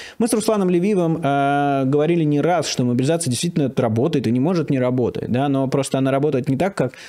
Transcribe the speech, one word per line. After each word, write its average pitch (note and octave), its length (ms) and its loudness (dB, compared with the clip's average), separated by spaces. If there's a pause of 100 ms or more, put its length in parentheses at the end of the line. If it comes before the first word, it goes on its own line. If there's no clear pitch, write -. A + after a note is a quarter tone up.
(180)
Мы A3+ 100 0
с - 40 0
Русланом G#3 380 0
Левиевым, F3 520 2
э, C#3 640 2
говорили D#3 380 2
не D3 160 2
раз, D#3+ 280 0
что - 160 -2
мобилизация C3 460 0
действительно C#3+ 460 -2
работает B2 500 0
и A2+ 60 2
не B2+ 80 2
может D#3+ 300 0
не C#3 80 0
работать, B2+ 520 -2
да, C3 180 0
но C3+ 200 0
просто C3+ 300 -2
она C3+ 120 2
работает C3+ 380 0
не C3+ 80 0
так, F#3 180 -2
как B2+ 200 -2 (140)